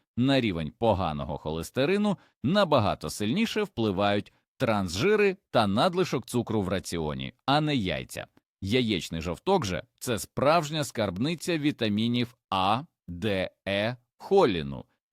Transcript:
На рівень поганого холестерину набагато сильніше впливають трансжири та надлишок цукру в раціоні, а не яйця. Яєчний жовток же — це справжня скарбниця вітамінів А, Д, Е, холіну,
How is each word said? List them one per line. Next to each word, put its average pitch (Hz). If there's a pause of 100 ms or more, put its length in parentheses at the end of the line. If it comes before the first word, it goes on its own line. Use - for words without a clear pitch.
(180)
На 135
рівень 82
поганого 80
холестерину 143 (260)
набагато 147
сильніше 185
впливають 101 (260)
трансжири 131 (140)
та 113
надлишок 156
цукру 110
в 90
раціоні, 78 (120)
а 143
не 151
яйця. 78 (340)
Яєчний 98
жовток 90
же — 90 (160)
це 117
справжня 151
скарбниця 123
вітамінів 120 (120)
А, 98 (240)
Д, 92 (180)
Е, 104 (200)
холіну, 87 (280)